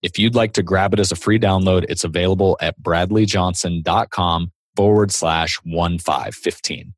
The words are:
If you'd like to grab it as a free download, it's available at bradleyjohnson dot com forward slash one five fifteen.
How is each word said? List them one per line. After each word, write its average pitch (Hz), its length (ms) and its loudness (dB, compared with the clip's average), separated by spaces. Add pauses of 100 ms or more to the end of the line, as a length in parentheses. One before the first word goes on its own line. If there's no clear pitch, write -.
If - 160 -6
you'd 113 160 2
like 113 200 2
to 98 100 0
grab 95 300 2
it 101 80 2
as 90 100 2
a 85 60 -4
free 107 200 0
download, 95 520 2
it's - 160 -4
available 92 560 0
at 82 200 -6
bradleyjohnson 90 1000 0
dot 87 280 0
com 87 420 -2 (240)
forward 104 340 4
slash 82 540 -2
one 82 340 -2
five 67 340 -4
fifteen. - 640 -8